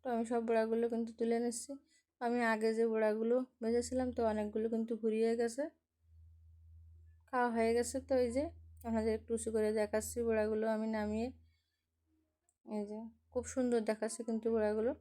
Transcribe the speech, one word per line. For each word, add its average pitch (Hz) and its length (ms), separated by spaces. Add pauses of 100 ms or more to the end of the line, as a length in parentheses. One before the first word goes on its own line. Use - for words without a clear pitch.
তো - 40
আমি 233 160
সব 233 200
বড়াগুলো 226 440
কিন্তু 233 240
তুলে 233 260
নিচ্ছি। 240 320 (500)
আমি 240 240
আগে 226 280
যে 226 140
বড়াগুলো 220 480 (220)
ভেজেছিলাম, 247 540
তো 247 120
অনেকগুলো 214 460
কিন্তু 226 280
ফুরিয়ে 220 380
গেছে, 233 280 (1600)
খাওয়া 247 280
হয়ে 226 220
গেছে। 240 280
তো 269 140
এই 247 160
যে 269 120 (360)
আপনাদের 226 340
একটু 220 200
উঁচু 226 180
করে 214 220
দেখাচ্ছি 214 500
বড়াগুলো 220 440
আমি 220 220
নামিয়ে। 214 380 (1400)
এই 214 200
যে 214 140 (280)
খুব 247 200
সুন্দর 247 340
দেখাচ্ছে 220 420
কিন্তু 226 280
বড়াগুলো। 220 500